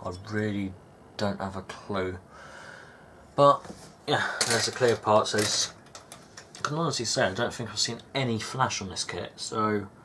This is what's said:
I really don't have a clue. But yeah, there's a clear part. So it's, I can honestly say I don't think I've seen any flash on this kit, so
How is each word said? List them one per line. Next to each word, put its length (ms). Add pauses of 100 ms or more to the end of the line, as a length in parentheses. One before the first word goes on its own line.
I 80 (200)
really 400 (460)
don't 220
have 160
a 60
clue. 560 (1160)
But 260 (460)
yeah, 180 (220)
there's 180
a 60
clear 240
part. 320
So 100
it's, 340 (840)
I 40
can 140
honestly 280
say 220
I 60
don't 200
think 180
I've 80
seen 220 (140)
any 260
flash 400
on 80
this 160
kit, 320
so 520 (160)